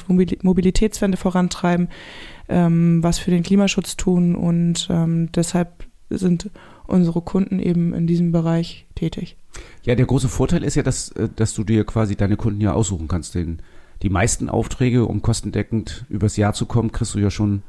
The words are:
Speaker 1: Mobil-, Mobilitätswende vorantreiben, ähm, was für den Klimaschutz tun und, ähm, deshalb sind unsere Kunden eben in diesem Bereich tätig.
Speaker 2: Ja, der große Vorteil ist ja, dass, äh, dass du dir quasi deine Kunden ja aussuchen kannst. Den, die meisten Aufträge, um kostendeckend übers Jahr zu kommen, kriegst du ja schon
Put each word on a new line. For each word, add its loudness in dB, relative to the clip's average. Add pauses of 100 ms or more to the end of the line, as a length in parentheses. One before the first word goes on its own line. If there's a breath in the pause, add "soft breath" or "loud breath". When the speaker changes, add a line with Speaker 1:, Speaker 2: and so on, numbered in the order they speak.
Speaker 1:
Mobil-, 2
Mobilitätswende 2
vorantreiben, 0 (580 loud breath)
ähm, 4
was 2
für -2
den 2
Klimaschutz 0
tun 2
und, 0
ähm, 0
deshalb -2 (260)
sind 0 (380 loud breath)
unsere 2
Kunden -2
eben 0
in 0
diesem 2
Bereich -2
tätig. -6 (480 loud breath)
Speaker 2:
Ja, 2
der 4
große 2
Vorteil 0
ist -2
ja, 2
dass, -4
äh, -4
dass 0
du -4
dir 4
quasi -2
deine 0
Kunden -2
ja 2
aussuchen -2
kannst. -4
Den, -4 (400 soft breath)
die 0
meisten 0
Aufträge, 2
um -2
kostendeckend -2
übers 0
Jahr 2
zu -4
kommen, 0
kriegst -4
du 0
ja 2
schon 0